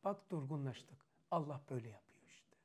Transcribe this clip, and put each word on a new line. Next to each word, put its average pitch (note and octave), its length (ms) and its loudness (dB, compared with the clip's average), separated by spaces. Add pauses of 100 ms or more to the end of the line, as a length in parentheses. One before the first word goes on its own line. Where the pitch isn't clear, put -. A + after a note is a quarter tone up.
bak G3+ 260 0
durgunlaştık. C#3 680 -2 (320)
Allah D3+ 300 2 (100)
böyle A#2+ 180 -2
yapıyor - 380 -16
işte. - 380 -20